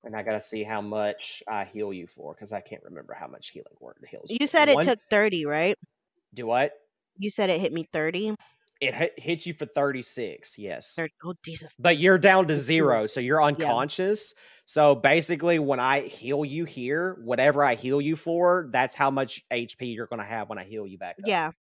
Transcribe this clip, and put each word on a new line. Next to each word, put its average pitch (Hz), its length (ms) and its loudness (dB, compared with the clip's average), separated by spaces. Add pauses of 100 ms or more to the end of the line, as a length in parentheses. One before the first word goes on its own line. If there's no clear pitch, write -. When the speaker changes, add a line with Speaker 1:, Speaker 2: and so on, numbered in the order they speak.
Speaker 1:
And 113 120 -14
I 107 60 -6
gotta 107 200 -4
see 110 200 -8
how 107 180 -6
much 104 680 -6
I 101 160 -4
heal 104 280 -8
you 87 140 -12
for, 76 280 -16
'cause 104 180 -16
I 104 80 -6
can't - 240 -18
remember - 300 -18
how - 120 -14
much - 240 -18
Healing - 300 -20
Word - 160 -20 (120)
heals - 220 -18
Speaker 2:
You 233 120 -6
Speaker 1:
you. 294 40 0
Speaker 2:
said 302 220 4
it 285 80 8
Speaker 1:
One? 165 100 4
Speaker 2:
took 240 140 0 (100)
thirty, 202 360 2
right? 156 300 0 (580)
Speaker 1:
Do 117 120 -8
what? 127 260 2 (460)
Speaker 2:
You 202 120 -6
said - 200 0
it 170 100 2
hit 214 120 -2
me 165 200 -6
thirty? 175 420 -2 (460)
Speaker 1:
It 131 140 -2
hit, 156 240 -4
hit 160 280 -6
you 175 80 -8
for 151 120 -8
thirty-six, 127 920 -6
yes. 95 360 -10
Speaker 2:
Thirty. 160 180 -8 (120)
Oh, 180 80 -8 (120)
Jesus. 160 340 -16
Speaker 1:
But 170 200 4
you're 180 200 6
down 190 280 8
to 151 80 2
Speaker 2:
Thank 143 40 0
you. 151 60 -2
Speaker 1:
zero, 131 420 4
so - 140 -4
you're 139 200 2
Speaker 2:
Yeah. 147 60 6
Speaker 1:
unconscious. 147 880 0 (340)
So 147 280 6
basically, 160 640 2
when 139 220 0
I 135 220 2
heal 143 420 -6
you 151 220 -6
here, 156 580 -6
whatever 135 400 4
I 127 100 4
heal 127 260 -2
you 151 160 -2
for, 170 540 2
that's 127 240 0
how 139 160 2
much 135 400 -4
H 117 280 -4
P 127 80 -8
you're 117 200 -8
gonna 113 180 -10
have 107 240 -8
when 107 100 -10
I 90 60 -12
heal 104 220 -10
you 95 120 -16
back 90 200 -12
up. 196 80 -8
Speaker 2:
Yeah. 170 240 0 (140)